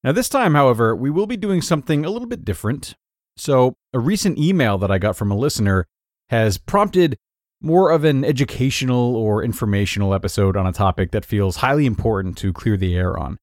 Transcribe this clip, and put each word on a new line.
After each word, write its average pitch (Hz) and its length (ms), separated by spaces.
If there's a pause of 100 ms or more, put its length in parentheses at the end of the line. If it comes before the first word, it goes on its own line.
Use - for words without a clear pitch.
Now, 131 80
this 240 160
time, 240 240
however, 117 420
we 127 140
will 175 180
be 226 120
doing 190 240
something 151 420
a 170 60
little 233 180
bit 240 160
different. - 520 (420)
So, 127 380 (180)
a 127 40
recent 180 380
email 147 400
that 95 140
I 95 80
got 101 180
from 101 140
a 101 80
listener 101 480 (420)
has 110 300
prompted 180 580 (460)
more 165 300
of 160 120
an 143 220
educational 127 880
or 107 260
informational 101 680
episode 98 420
on 95 120
a 92 60
topic 95 400
that 104 120
feels 98 320
highly 139 300
important 98 500
to 98 160
clear 107 240
the 92 180
air 90 240
on. 73 240